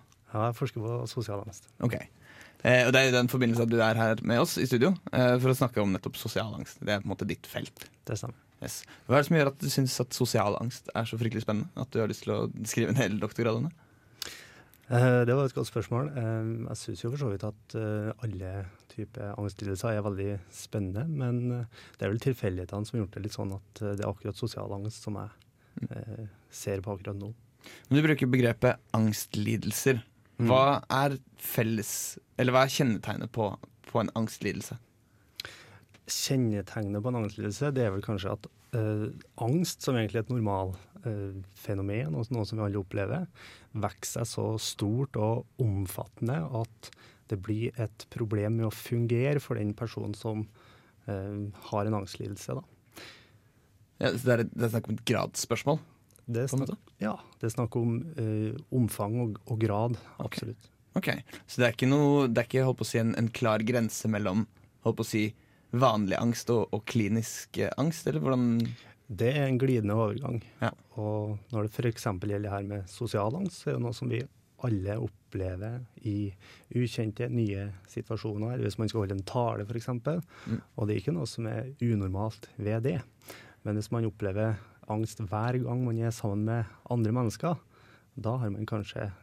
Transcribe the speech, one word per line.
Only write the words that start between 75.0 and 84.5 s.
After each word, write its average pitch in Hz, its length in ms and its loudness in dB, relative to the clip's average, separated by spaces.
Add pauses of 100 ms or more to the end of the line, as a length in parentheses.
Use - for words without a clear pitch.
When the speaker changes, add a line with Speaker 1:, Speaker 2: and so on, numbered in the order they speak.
Speaker 1:
i 101 280 -2 (400)
ukjente, 120 560 -2
nye 101 440 0 (140)
situasjoner, 113 760 -4
hvis 104 160 -2
man 110 80 0
skal 110 140 0
holde 98 100 -2
en 98 120 -4
tale, 110 420 -2
for 107 100 -8
eksempel. 127 480 -2 (240)
Speaker 2:
Mm. 117 140 -2 (160)
Speaker 1:
Og 104 100 0
det 104 80 0
er 110 60 0
ikke 151 120 -2
noe 143 140 -2
som - 180 -6
er 113 360 -6
unormalt 104 680 0 (100)
ved 110 260 0
det. 143 180 0 (640)
Men 104 100 -2
hvis 107 160 -4
man 117 140 0
opplever 104 500 0 (320)